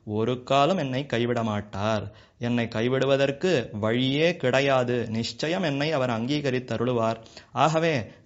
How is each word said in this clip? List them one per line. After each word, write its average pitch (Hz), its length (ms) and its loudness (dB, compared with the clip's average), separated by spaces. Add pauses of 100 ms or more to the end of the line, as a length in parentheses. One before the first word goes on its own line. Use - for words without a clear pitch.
ஒரு 117 380 -2
காலம் 143 340 4
என்னை 135 280 -2
கைவிட 120 380 0
மாட்டார். 104 680 -2 (260)
என்னை 120 380 -2
கைவிடுவதற்கு 135 960 2
வழியே 131 640 0
கிடையாது. 127 760 2
நிச்சயம் 147 540 -2
என்னை 147 280 0
அவர் 131 180 0
அங்கீகரித்தருளுவார். 123 1080 0 (360)
ஆகவே 156 540 2 (200)